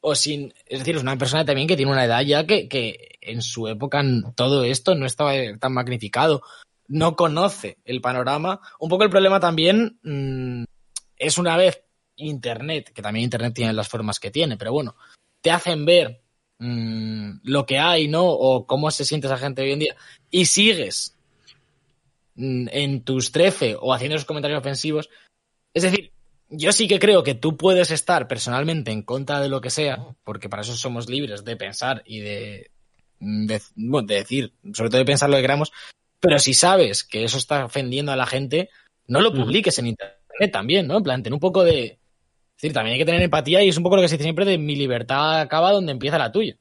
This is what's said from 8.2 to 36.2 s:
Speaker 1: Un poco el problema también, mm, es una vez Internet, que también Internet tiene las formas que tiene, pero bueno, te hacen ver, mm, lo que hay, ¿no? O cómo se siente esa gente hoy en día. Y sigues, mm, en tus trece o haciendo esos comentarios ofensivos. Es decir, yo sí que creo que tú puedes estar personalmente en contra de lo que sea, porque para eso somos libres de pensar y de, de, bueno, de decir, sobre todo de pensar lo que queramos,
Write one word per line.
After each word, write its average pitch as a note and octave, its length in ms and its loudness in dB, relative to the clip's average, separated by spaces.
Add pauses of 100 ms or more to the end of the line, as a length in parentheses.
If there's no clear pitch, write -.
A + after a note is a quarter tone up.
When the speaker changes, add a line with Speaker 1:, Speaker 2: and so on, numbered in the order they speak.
Speaker 1:
Un D#3+ 120 -6
poco F#3 140 4
el G#3 40 4
problema F#3+ 320 6
también, F3+ 600 2
mm, C3 640 -6 (520)
es D3 220 -2
una E3+ 180 0
vez F3+ 240 4 (360)
Internet, C#3 760 -8
que - 80 -16
también G#2+ 240 -4
Internet A#2+ 300 -4
tiene A#2 180 -2
las G#2+ 160 -4
formas G#2+ 320 -6
que G2+ 100 -10
tiene, C#3+ 280 -2
pero A2+ 140 -6
bueno, C#3 220 -4 (460)
te E3 120 2
hacen E3 340 -2
ver, D#3+ 340 4 (380)
mm, A2+ 880 -6
lo C3+ 200 0
que C3+ 140 -2
hay, D#3+ 300 2
¿no? E3 180 2
O C3 400 2
cómo D3+ 240 0
se C#3+ 160 -4
siente D3 220 -4
esa C3 100 -2
gente C3+ 240 -6
hoy C#3 100 -2
en C#3+ 60 -2
día. D3+ 180 -4 (340)
Y F3+ 160 4
sigues, F#3 680 2 (1160)
mm, B2+ 360 -4
en C#3 340 -4
tus C3 280 -2
trece D#3+ 460 2
o C3 140 0
haciendo C3+ 240 -2
esos C#3+ 100 -6
comentarios D3 340 -4
ofensivos. D3+ 480 -4 (680)
Es E3+ 100 2
decir, F3+ 280 -2 (360)
yo D#3+ 240 0
sí A3 160 2
que G3 100 2
creo G3+ 240 6
que C#3 120 0
tú D3+ 220 -2
puedes F3+ 340 4
estar D#3 380 0
personalmente C3+ 600 -4
en G#2+ 120 -4
contra C#3 380 -4
de C#3 80 -2
lo C3+ 120 -2
que B2 100 -8
sea, C3+ 340 -4 (200)
porque G#2 240 -10
para G#2 140 -8
eso A#2 140 -8
somos A#2 320 -8
libres A#2+ 360 -6
de A2+ 120 -10
pensar B2 500 -6
y A2 140 -14
de, G#2 500 -12 (500)
de, G#2+ 420 -4 (140)
bueno, A#2+ 300 -2
de G#2 100 0
decir, B2 360 -4 (220)
sobre A2+ 160 -2
todo B2+ 80 2
de C3 80 4
pensar C#3+ 240 2
lo C#3 60 4
que C3+ 60 2
queramos, C#3+ 300 0 (480)